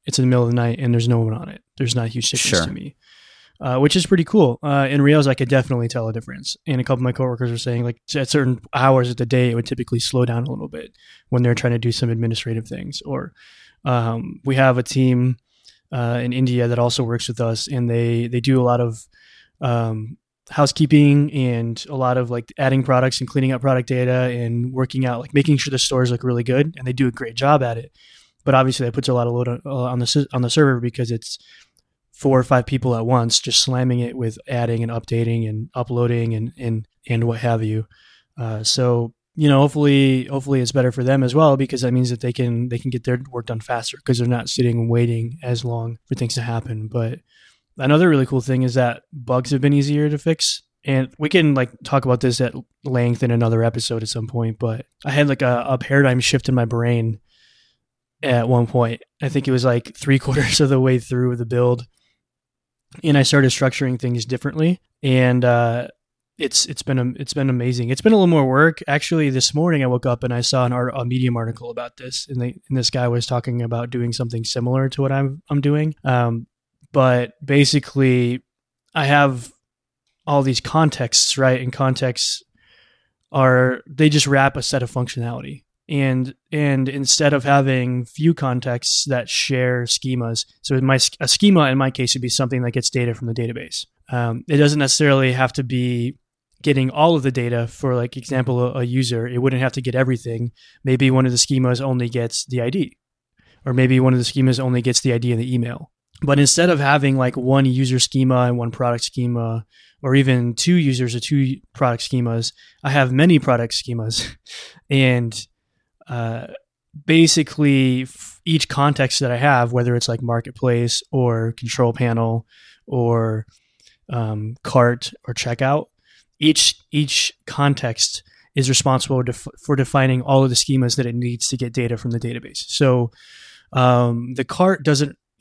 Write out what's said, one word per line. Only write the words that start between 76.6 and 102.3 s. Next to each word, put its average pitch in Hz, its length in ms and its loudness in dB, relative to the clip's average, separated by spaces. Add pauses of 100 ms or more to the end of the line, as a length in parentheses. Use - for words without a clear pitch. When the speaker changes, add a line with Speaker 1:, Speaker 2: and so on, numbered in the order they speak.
Speaker 1:
but 123 420 2 (100)
basically, 131 960 2 (520)
I 156 100 -2
have 139 480 2 (760)
all 143 160 2
these 131 180 0
contexts, - 760 0
right? 131 240 2
And 123 120 -6
contexts 131 680 -2 (880)
are, 127 560 2
they 151 220 2
just 147 180 2
wrap 135 300 2
a 135 60 -6
set 131 200 -2
of 120 80 -8
functionality. 127 760 -6 (260)
And, 135 440 0 (180)
and 139 360 0
instead 143 460 0
of 131 100 0
having 127 640 0
few 160 260 0
contexts 127 760 -2
that 123 200 -2
share 127 540 -2
schemas, 120 640 -4 (160)
so - 120 -2
in 131 120 2
my 135 100 4
sch-, - 240 -2
a 151 80 -6
schema 175 420 4
in 131 60 0
my 135 140 2
case 127 240 -2
would 127 80 -6
be 123 80 -4
something 127 320 -2
that 120 80 -2
gets 123 180 -2
data 120 260 -2
from 120 120 -10
the 117 80 -4
database. 117 500 -8 (260)
Um, 120 380 -4
it 151 80 2
doesn't 147 220 4
necessarily 135 540 2
have 127 220 0
to 139 80 -4
be 123 540 -2 (460)
getting 135 280 2
all 160 260 4
of 135 60 0
the 135 80 0
data 120 360 -2
for, 127 280 -4
like, 120 220 -4
example, 127 440 -2
a, 123 200 -2
a 123 40 -2
user. 120 420 -2
It 123 120 -4
wouldn't 127 240 0
have 131 100 0
to 139 80 -6
get 120 140 -4
everything. 120 580 -2 (320)
Maybe 131 260 4
one 131 140 4
of 127 80 2
the 123 60 0
schemas 127 420 0
only 127 280 -2
gets 117 360 -4